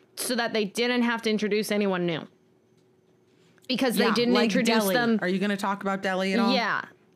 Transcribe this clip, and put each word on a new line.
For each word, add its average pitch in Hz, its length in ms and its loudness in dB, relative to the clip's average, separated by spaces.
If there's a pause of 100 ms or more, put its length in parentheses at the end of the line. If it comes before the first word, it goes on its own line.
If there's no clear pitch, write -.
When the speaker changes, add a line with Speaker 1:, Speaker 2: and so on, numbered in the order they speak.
(160)
Speaker 1:
so - 200 -4
that 226 160 -2
they 214 120 0
didn't 240 380 -2
have 233 200 0
to 220 80 0
introduce 214 400 0
anyone 196 360 0
new. 165 200 -4 (1400)
Because 254 280 0
they 196 80 2
Speaker 2:
Yeah, 220 100 2
Speaker 1:
didn't 240 200 2
Speaker 2:
like 240 100 4
Speaker 1:
introduce 233 300 2
Speaker 2:
Deli. 202 200 2
Speaker 1:
them. 233 280 2
Speaker 2:
Are 180 60 -2
you 190 100 0
gonna 202 180 -2
talk 196 260 -4
about 196 200 -4
Deli 190 320 -2
at 190 60 2
all? 226 140 2
Speaker 1:
Yeah, 202 280 -2 (340)